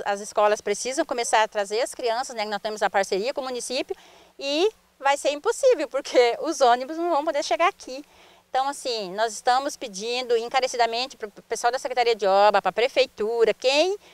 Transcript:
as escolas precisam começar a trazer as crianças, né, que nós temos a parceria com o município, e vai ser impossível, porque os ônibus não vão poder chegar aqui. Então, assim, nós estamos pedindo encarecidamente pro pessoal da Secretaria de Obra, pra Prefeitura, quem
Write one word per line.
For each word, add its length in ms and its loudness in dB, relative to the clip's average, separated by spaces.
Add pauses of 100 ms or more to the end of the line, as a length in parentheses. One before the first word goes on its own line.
as 160 -4
escolas 400 0
precisam 420 -4
começar 380 0
a 60 2
trazer 340 -4
as 140 -6
crianças, 400 -4
né, 80 -4
que 60 -6
nós 120 -6
temos 220 -6
a 60 2
parceria 440 -2
com 80 -8
o 20 -6
município, 520 -6 (420)
e 340 0 (280)
vai 180 2
ser 140 -2
impossível, 560 0
porque 540 2
os 200 -4
ônibus 360 2
não 120 -2
vão 160 0
poder 180 -2
chegar 240 0
aqui. 360 -8 (460)
Então, 180 -2
assim, 460 -6
nós 200 -2
estamos 420 0
pedindo 640 -2
encarecidamente 800 -2
pro 120 -12 (140)
pessoal 280 -2
da 80 -2
Secretaria 360 2
de 100 -2
Obra, 360 6
pra 100 0
Prefeitura, 800 2
quem 440 2 (160)